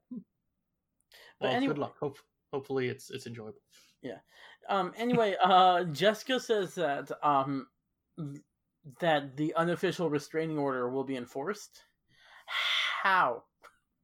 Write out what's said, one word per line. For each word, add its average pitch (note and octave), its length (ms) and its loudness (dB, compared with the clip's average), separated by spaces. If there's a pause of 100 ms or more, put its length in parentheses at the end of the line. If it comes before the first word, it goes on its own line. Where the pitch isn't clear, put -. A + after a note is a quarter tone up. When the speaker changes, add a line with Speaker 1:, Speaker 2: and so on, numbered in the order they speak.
(120)
Speaker 1:
Hmm. B3 60 -10 (1200)
Speaker 2:
But - 80 -2
Speaker 1:
Well, C3 100 2
Speaker 2:
anyway, C4 180 2
Speaker 1:
good C#3+ 40 -6
luck. A#2+ 220 -6
Hope-, - 180 -6 (340)
hopefully C3+ 360 -2
it's, - 240 -10
it's B2 160 -10
enjoyable. A2 320 -14 (420)
Speaker 2:
Yeah. B2+ 160 -10 (500)
Um, F#3 280 0
anyway, A3+ 420 2
<laughs> F#3 60 4
uh, F#3 400 8
Jessica G#3 560 0
says G#3 340 0
that, D3 340 -2 (160)
um, C#3 440 2 (1300)
that C#3+ 380 0
the D3+ 180 -2
unofficial E3+ 560 0
restraining D#3 480 -2
order B2+ 320 -2
will C3 140 -2
be C3+ 120 -6
enforced. C3+ 680 -10 (1160)
How? F3 440 2 (600)